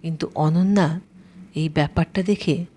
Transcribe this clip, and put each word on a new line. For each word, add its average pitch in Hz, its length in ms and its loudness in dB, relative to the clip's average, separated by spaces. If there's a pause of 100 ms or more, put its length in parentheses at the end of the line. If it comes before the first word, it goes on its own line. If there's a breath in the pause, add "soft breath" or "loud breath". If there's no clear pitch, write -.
কিন্তু 165 340 -6
অনন্যা 170 640 2 (560 loud breath)
এই 156 140 -2
ব্যাপারটা 160 540 -2
দেখে 180 420 -2 (120)